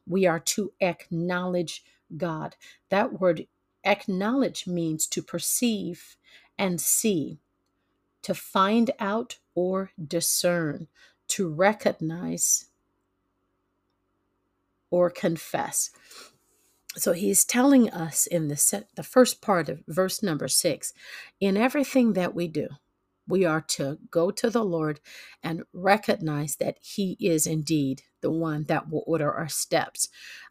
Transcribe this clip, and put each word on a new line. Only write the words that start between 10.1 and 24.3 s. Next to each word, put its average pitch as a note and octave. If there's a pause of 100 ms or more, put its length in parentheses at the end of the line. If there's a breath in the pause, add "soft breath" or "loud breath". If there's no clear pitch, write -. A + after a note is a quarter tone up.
to F#3
recognize E3+ (2250)
or F3
confess. - (1040 loud breath)
So F#3
he's G3
telling B3
us E3
in D#3+
the D3
se-, G3+
the D#3+
first -
part E3+
of -
verse F#3
number E3
six, - (460 loud breath)
"In G3
everything B3
that F3+
we F3
do, D#3 (580)
we F#3
are D#3
to C#3+ (100)
go E3+